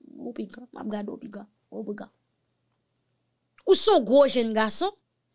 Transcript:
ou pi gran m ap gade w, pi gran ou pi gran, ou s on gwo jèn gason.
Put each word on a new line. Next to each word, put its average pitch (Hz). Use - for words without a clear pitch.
ou 240
pi 220
gran 254
m -
ap 214
gade 208
w, -
pi 226
gran 202
ou 214
pi 208
gran, 202
ou 381
s -
on 330
gwo 269
jèn 226
gason. 220